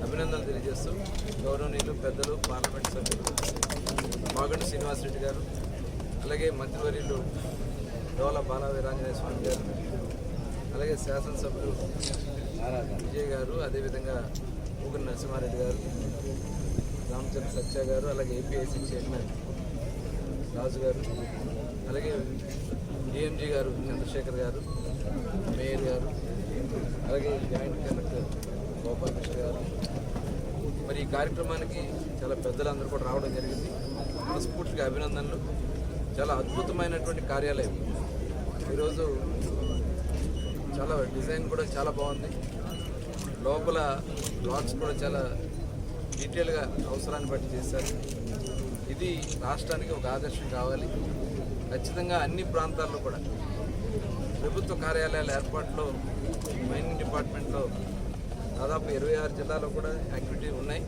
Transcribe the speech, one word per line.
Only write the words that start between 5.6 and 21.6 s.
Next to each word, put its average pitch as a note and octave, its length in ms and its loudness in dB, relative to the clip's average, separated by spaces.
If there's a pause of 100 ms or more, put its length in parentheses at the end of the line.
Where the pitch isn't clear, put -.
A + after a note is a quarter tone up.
అలాగే D3+ 240 2 (120)
మంత్రివర్యులు C#3+ 580 0 (1000)
డోలా C#3+ 320 4
బాల C3+ 140 0 (120)
వీరాంజనేయ C3 440 0
స్వామి - 280 0
గారు, - 160 2 (1120)
అలాగే C#3+ 200 2 (100)
శాసనసభ్యులు C#3 680 0 (1300)
విజయ్ C#3+ 320 0
గారు, B2+ 200 0 (120)
అదేవిధంగా B2+ 500 0 (680)
ఊగురు - 240 -2
నరసింహారెడ్డి B2 540 0
గారు, - 160 2 (1300)
రామచంద్ర - 460 -2
సత్య C3 340 -2
గారు, C3+ 240 2
అలాగే B2+ 260 -2
ఏపీఐసీ C3 400 0 (100)
చైర్మన్ B2+ 380 -2 (1300)
రాజు - 280 0
గారు, F3+ 160 4 (880)